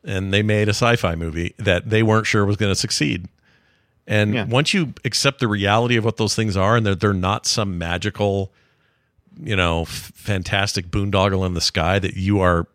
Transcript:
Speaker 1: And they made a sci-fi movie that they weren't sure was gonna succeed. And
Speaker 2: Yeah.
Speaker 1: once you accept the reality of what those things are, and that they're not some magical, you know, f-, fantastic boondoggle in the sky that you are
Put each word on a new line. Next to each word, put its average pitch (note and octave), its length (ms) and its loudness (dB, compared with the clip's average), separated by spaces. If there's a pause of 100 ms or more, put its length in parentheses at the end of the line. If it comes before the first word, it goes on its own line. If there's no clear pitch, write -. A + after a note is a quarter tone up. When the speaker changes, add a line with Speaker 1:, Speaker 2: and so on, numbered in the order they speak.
Speaker 1:
And G2 280 -4
they G2+ 100 2
made G#2+ 260 2
a - 60 0
sci-fi A#2 420 0
movie E2 420 -6
that G2 320 0
they A2 120 4
weren't A2 240 4
sure G#2 180 2
was G2+ 120 2
gonna G2+ 180 0
succeed. A2 520 -4 (800)
And G#2+ 280 0
Speaker 2:
Yeah. - 100 -2
Speaker 1:
once C3 280 0
you F3+ 220 -2 (100)
accept - 360 0
the B2 80 2
reality G#2 480 2
of G#2+ 80 0
what A2+ 120 0
those G#2+ 180 0
things G#2+ 220 -2
are, G2 200 2
and A2 100 2
that G2 140 0
they're G#2 120 2
not F#2+ 340 -2
some G2 300 -2
magical, F#2+ 760 -2 (920)
you A2 140 -4
know, E2+ 260 2
f-, - 320 -10
fantastic G2 760 -4
boondoggle G2 540 0
in F2+ 100 -2
the E2 60 -2
sky F2+ 380 0
that F#2+ 180 -4
you G2 240 0
are F2 340 4